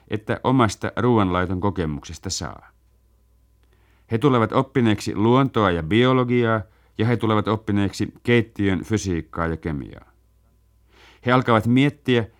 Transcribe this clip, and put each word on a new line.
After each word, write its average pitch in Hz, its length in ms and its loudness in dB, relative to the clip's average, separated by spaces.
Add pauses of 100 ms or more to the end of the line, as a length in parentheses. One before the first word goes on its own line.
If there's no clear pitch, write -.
että 107 360 -6
omasta 120 520 0
ruoanlaiton 92 640 0
kokemuksesta 85 720 -6
saa. - 400 -12 (1400)
He 113 80 -2
tulevat 120 340 2
oppineeksi 113 640 0
luontoa 117 560 2
ja 85 120 -2
biologiaa, 120 800 0 (360)
ja 110 80 0
he 120 100 0
tulevat 107 320 0
oppineeksi 101 640 -2 (100)
keittiön 104 640 0
fysiikkaa 87 640 -4
ja 82 100 -4
kemiaa. 71 540 -10 (1160)
He 123 60 2
alkavat 120 340 2
miettiä, 127 600 2 (140)